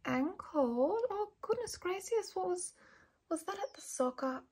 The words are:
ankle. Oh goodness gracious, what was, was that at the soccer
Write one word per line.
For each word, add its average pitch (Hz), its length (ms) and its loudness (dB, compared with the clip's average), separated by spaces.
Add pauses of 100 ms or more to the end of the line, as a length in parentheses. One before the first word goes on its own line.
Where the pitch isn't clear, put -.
ankle. 277 920 2 (100)
Oh 415 200 -2 (120)
goodness 453 360 -2
gracious, 381 580 -2
what 370 120 0
was, 359 260 -2 (560)
was 320 140 -2
that 381 140 -4
at 466 180 -4
the - 60 -18
soccer 262 600 -2 (100)